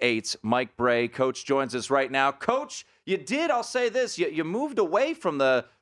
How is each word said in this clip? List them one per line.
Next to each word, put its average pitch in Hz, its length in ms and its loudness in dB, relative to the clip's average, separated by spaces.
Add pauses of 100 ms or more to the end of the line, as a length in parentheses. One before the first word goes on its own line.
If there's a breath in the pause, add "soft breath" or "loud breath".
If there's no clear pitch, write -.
Eights. 117 400 0
Mike 120 340 -2
Bray, 120 320 2
Coach, 131 380 -2
joins 135 280 0
us 120 140 -6
right 135 220 2
now. 135 220 2
Coach, - 520 -2 (220 soft breath)
you 190 100 0
did, 277 340 -2
I'll 240 120 0
say 247 260 -2
this, 233 300 -2
you, 165 100 2
you 156 160 -2
moved 226 340 -4
away 214 360 2
from 156 240 -2
the, 131 260 4 (180 soft breath)